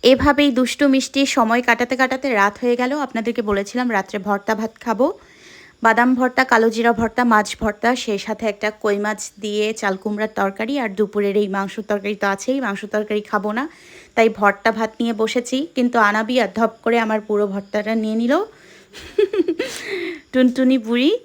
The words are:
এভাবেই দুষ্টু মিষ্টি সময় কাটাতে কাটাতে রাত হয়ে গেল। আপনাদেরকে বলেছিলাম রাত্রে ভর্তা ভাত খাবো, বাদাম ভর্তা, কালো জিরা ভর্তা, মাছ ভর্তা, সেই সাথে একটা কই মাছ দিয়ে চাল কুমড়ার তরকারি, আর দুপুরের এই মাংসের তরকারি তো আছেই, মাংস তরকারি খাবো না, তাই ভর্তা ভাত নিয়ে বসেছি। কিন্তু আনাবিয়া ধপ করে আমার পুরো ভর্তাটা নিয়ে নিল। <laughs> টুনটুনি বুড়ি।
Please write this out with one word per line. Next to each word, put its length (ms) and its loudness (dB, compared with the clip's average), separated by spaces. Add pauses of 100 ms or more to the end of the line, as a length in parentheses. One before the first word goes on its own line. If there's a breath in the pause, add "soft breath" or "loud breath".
এভাবেই 480 6
দুষ্টু 360 0
মিষ্টি 380 2
সময় 360 2
কাটাতে 340 0
কাটাতে 380 -2
রাত 280 2
হয়ে 140 2
গেল। 240 -2
আপনাদেরকে 420 -4
বলেছিলাম 500 -2
রাত্রে 280 -2
ভর্তা 360 -2
ভাত 240 -4
খাবো, 400 0 (640 loud breath)
বাদাম 320 4
ভর্তা, 280 0
কালো 260 4
জিরা 240 2
ভর্তা, 300 -2
মাছ 360 2
ভর্তা, 360 0
সেই 220 -4
সাথে 280 -6
একটা 260 -4
কই 280 -2
মাছ 400 -6
দিয়ে 340 -2
চাল 240 -4
কুমড়ার 380 -4
তরকারি, 440 -2
আর 100 -2
দুপুরের 480 -2
এই 100 0
মাংসের 360 -6
তরকারি 320 -4
তো 120 -2
আছেই, 340 -2
মাংস 240 -6
তরকারি 360 -4
খাবো 300 -2
না, 180 -4 (460 loud breath)
তাই 140 6
ভর্তা 420 0
ভাত 280 -4
নিয়ে 140 -2
বসেছি। 640 -2
কিন্তু 240 0
আনাবিয়া 560 2
ধপ 160 0 (120)
করে 160 2
আমার 220 -2
পুরো 260 0
ভর্তাটা 480 -4
নিয়ে 200 -2
নিল। 300 0 (720 loud breath)
<laughs> 1160 -4
টুনটুনি 440 4
বুড়ি। 480 0